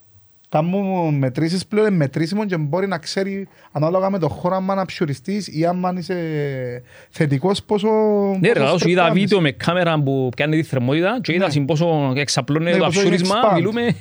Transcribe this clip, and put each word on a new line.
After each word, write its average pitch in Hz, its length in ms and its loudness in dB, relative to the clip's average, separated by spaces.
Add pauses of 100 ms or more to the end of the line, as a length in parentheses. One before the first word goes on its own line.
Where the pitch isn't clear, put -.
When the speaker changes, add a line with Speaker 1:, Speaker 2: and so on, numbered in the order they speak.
(520)
Speaker 1:
Κάνουν 175 680 0
μετρήσεις 147 480 -2
πλέον, 208 220 0
είναι 202 80 2
μετρήσιμο 165 500 -2
και 185 120 -4
μπορεί 160 300 -2
να 185 100 -4
ξέρει 196 500 -6 (240)
ανάλογα 175 380 0
με 196 100 -2
το 156 100 0
χώρο 180 260 -2
άμα 190 200 -2
να 190 100 -2
ψουριστείς 180 640 -6
ή 156 180 -2
άμα 180 320 0
είσαι 180 180 -6 (960)
θετικός 160 540 0
πόσο, 208 240 -2 (520)
Speaker 2:
Ναι, 175 80 2
ρε, - 60 4
Speaker 1:
πόσο 139 120 2
Speaker 2:
λαό 160 120 2
σου, 160 80 0
Speaker 1:
spread 165 40 4
Speaker 2:
είδα 175 140 4
Speaker 1:
κάνεις. 170 180 4
Speaker 2:
βίντεο 196 200 4
με 147 100 2
κάμερα 165 520 0
που 135 320 0
πιάνει 151 200 0
τη 160 80 2
θερμότητα 156 580 0
και 156 120 -2
είδα 185 120 2
Speaker 1:
Ναι. 160 60 -2
Speaker 2:
συν 143 140 2
πόσο 151 500 2
εξαπλώνεται 143 560 -2
Speaker 1:
Ναι, 180 60 4
Speaker 2:
το 185 80 4
Speaker 1:
πόσο 170 160 2
είναι 190 80 4
Speaker 2:
αψούρισμα, 185 260 2 (140)
Speaker 1:
expand. 196 60 4
Speaker 2:
μιλούμε, 220 460 0